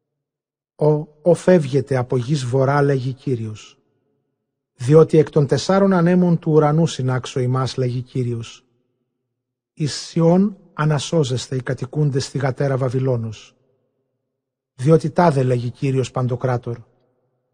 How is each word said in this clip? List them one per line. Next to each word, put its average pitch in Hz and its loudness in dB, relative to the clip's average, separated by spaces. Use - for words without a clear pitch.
«Ω, 151 0
ω 175 4
φεύγετε 143 2
από 127 -2
γης 127 -4
βορρά», 135 0
λέγει 135 -2
Κύριος, 113 -8
«διότι 156 4
εκ 147 2
των 147 0
τεσσάρων 190 2
ανέμων 175 2
του 160 -2
ουρανού 151 4
συνάξω 127 -6
ημάς», 127 -2
λέγει 127 -4
Κύριος. 120 -8
«Εις 151 -4
Σιών 180 2
ανασώζεστε 143 -2
οι 131 -4
κατοικούντες 139 -4
στη - -8
γατέρα 135 -2
Βαβυλώνος. 127 -4
Διότι 156 2
τάδε», 151 2
λέγει 123 -2
Κύριος 131 -4
Παντοκράτορ, 123 -4